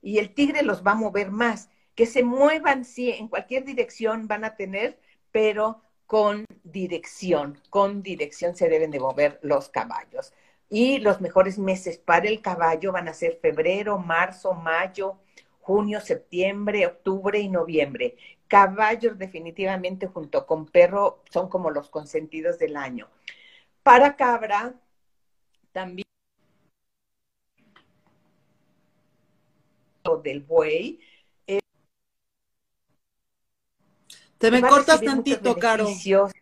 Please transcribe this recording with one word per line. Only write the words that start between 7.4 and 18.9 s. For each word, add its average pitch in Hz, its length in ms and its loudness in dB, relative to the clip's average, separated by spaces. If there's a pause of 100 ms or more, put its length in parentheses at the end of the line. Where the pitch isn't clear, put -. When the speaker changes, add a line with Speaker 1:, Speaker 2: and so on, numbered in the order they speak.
Speaker 1:
con 202 320 0
dirección 175 540 -6
se 170 120 0
deben 156 220 0
de 143 100 -6
mover 139 420 0
los 143 260 -2
caballos. - 640 -10 (360)
Y 254 320 2
los 202 200 2
mejores 190 380 2
meses 185 400 -4
para 175 300 2
el 220 120 -4
caballo 170 520 -2
van 170 160 -6
a 156 60 -12
ser 170 260 -4
febrero, 185 580 0
marzo, 180 560 -2
mayo, 185 640 -4 (420)
junio, 208 400 -2
septiembre, 196 840 -2
octubre 190 520 -4
y 202 100 -4
noviembre. 147 680 -2 (320)
Caballos 214 680 2